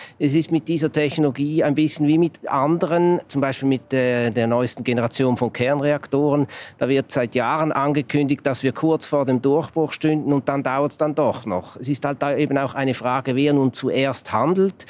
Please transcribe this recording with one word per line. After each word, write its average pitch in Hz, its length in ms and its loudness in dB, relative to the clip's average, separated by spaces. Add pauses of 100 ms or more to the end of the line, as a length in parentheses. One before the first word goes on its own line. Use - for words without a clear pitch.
(180)
Es 143 160 0
ist 160 180 0
mit 160 160 0
dieser 156 240 0
Technologie 147 720 0
ein 143 120 2
bisschen 151 300 2
wie 156 120 4
mit - 280 0
anderen, 170 800 2
zum 139 140 -2
Beispiel 135 300 0
mit 131 220 -2
der, 123 380 2
der 113 180 0
neuesten 120 360 0
Generation 123 540 0
von 120 120 0
Kernreaktoren. 143 960 0 (300)
Da 127 140 -2
wird 135 200 0
seit 123 240 -2
Jahren 147 380 0
angekündigt, 143 720 0
dass 131 180 -2
wir 131 100 0
kurz 156 340 0
vor 143 180 0
dem 127 160 0
Durchbruch 147 540 0
stünden, 156 360 -2
und 143 200 0
dann 139 120 -2
dauert's 135 360 -2
dann 151 160 -2
doch 123 320 -2
noch. 90 300 -6
Es 120 120 -10
ist 143 160 -4
halt 143 160 -2
da 143 160 -2
eben 139 220 0
auch 139 160 -4
eine 135 180 0
Frage, 123 420 -2
wer 143 200 2
nun 135 180 2
zuerst 131 580 -4
handelt. 185 600 0